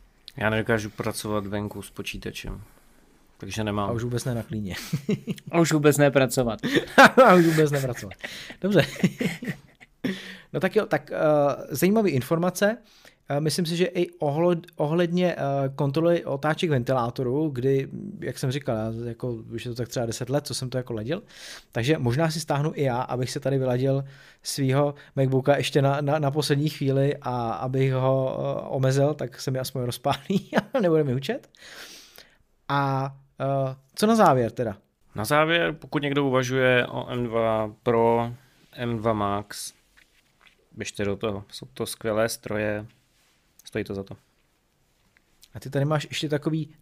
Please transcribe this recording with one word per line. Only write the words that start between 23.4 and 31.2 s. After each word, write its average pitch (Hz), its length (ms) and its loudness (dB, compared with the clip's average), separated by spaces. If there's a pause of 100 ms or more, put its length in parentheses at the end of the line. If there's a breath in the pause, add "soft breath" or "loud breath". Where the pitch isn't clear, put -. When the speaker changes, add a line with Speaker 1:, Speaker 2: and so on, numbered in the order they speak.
Speaker 2:
tady 135 180 0
vyladil 131 460 0 (380 loud breath)
svýho 143 520 0 (220 loud breath)
MacBooka 135 400 4
ještě 139 260 2
na, 139 180 2
na, 147 180 0
na 139 120 0
poslední 147 380 0
chvíli 139 540 0
a 120 300 -4
abych 131 400 0
ho, 131 460 0
eh, - 300 -4
omezil, 139 460 2
tak 131 260 -8
se - 100 -4
mi 131 80 -2
aspoň 131 240 -6
rozpálí - 760 -2
<laughs> 208 180 -2
a 262 60 2
nebude 160 240 4
mi 135 80 0
hučet. 139 360 -6 (1200 loud breath)